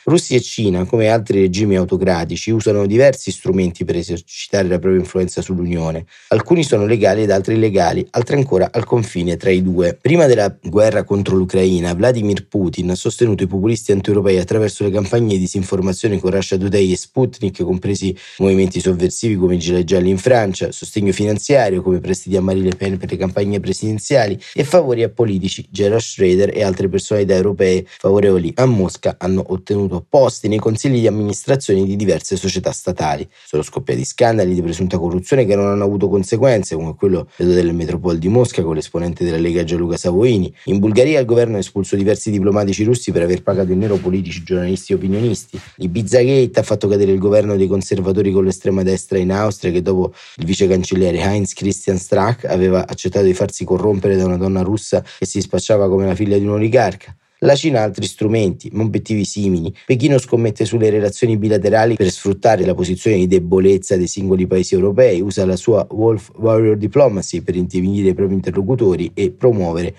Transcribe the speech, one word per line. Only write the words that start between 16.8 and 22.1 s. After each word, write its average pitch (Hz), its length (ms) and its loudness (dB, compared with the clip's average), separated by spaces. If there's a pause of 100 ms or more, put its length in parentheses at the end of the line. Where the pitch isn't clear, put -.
e - 20 2
Sputnik, - 680 -4
compresi 95 520 -2 (220)
movimenti 92 420 2
sovversivi 92 560 0
come 90 200 2
i 87 40 -2
Gilet 87 240 -2
Gialli 90 280 2
in 95 60 0
Francia, 98 540 0
sostegno 101 400 -4
finanziario 101 680 0
come 92 180 0
prestiti 92 380 -4